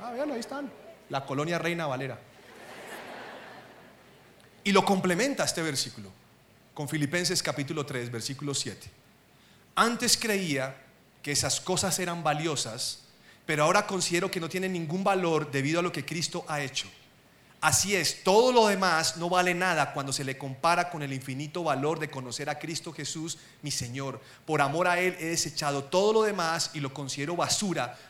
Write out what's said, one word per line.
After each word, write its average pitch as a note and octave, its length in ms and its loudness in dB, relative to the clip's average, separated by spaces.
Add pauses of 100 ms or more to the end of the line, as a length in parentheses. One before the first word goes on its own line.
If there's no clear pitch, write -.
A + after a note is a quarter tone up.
Ah, A#3+ 100 -8
vean, C#4 200 -4
ahí A#3 80 -4
están. C4+ 320 -8 (380)
La C#3 160 -4
colonia D3+ 340 -2
Reina E3 260 -2
Valera. C3 340 -6 (2500)
Y G3+ 80 4
lo F#3+ 140 8
complementa F#3+ 580 2
este - 180 0
versículo C3 480 -4 (640)
con C#3+ 160 -6
Filipenses E3 540 0
capítulo D3 420 -2
tres, A#2+ 240 -6
versículo C3 460 -6
siete. - 340 -8 (840)
"Antes A#3 420 4
creía D#3 580 0 (460)
que C#3+ 120 -4
esas C3+ 280 0
cosas F#3 380 0
eran E3+ 240 -4
valiosas, C#3+ 760 -2 (460)
pero D3+ 200 2
ahora G3+ 200 6
considero F3+ 460 0
que F#3 80 -4
no E3 100 -6
tienen F#3 240 -4
ningún E3+ 300 -2
valor E3+ 480 2
debido C#3+ 300 0
a - 20 2
lo F3 80 0
que D3+ 120 -6
Cristo E3+ 440 -6
ha D3+ 140 -4
hecho. C3+ 260 -6 (720)
Así - 340 4
es, - 280 0
todo A3+ 280 8
lo A3+ 160 8
demás F3+ 480 4
no E3+ 140 -2
vale F3+ 240 4
nada E3+ 400 2
cuando C#3 180 -4
se C3+ 140 -4
le C3+ 120 -4
compara E3+ 520 2
con D#3 120 -8
el C3+ 120 -6
infinito C#3 500 -6
valor D3+ 340 0
de D3+ 120 -6
conocer C3+ 400 -8
a D3 100 -4
Cristo D#3 320 -8
Jesús, D#3+ 460 -8 (240)
mi C#3+ 100 -6
Señor. B2+ 480 -6 (260)
Por D3+ 160 2
amor D#3 240 4
a F3 140 4
Él F3+ 180 2
he D#3+ 100 -6
desechado C#3+ 580 -2
todo G3 260 4
lo A3 120 6
demás E3+ 500 0
y D3+ 80 -4
lo C3+ 120 -4
considero C#3+ 440 -4
basura D#3 600 0 (120)